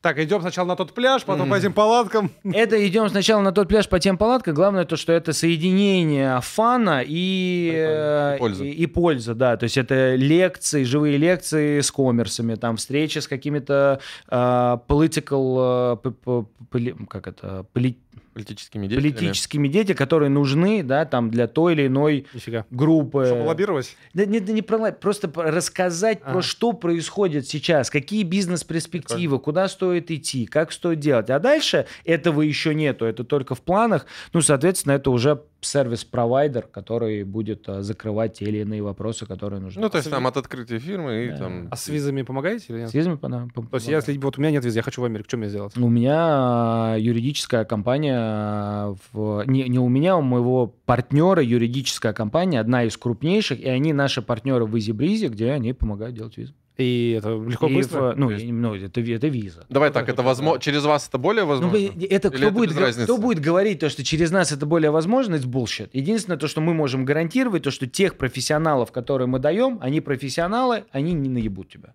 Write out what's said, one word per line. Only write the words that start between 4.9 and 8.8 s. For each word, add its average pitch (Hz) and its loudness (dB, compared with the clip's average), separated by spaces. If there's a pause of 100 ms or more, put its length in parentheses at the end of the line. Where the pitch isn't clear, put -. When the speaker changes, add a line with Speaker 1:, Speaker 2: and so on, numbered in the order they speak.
Speaker 3:
что - 0
это 165 2
соединение 165 2
фана 214 2
и, 180 0
Speaker 2:
Прикольно. 151 0
И - 0
Speaker 3:
э, 139 -4
Speaker 2:
польза. 117 -2
Speaker 3:
и, 139 -6
и 160 0